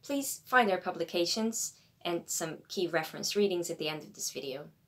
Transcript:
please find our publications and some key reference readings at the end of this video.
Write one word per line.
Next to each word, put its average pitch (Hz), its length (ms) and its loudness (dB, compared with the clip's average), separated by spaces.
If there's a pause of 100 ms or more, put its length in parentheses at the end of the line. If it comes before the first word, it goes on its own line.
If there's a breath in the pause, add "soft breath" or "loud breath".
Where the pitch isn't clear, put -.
please 277 400 -4
find 240 260 6
our 185 80 4
publications 180 920 0 (320 soft breath)
and 170 220 -2
some 160 320 -4 (100)
key 180 180 -2
reference 156 480 -2
readings 185 360 2
at 165 80 -4
the 156 100 -2
end 151 140 -4
of - 120 -16
this - 160 -6
video. 135 360 -8 (220)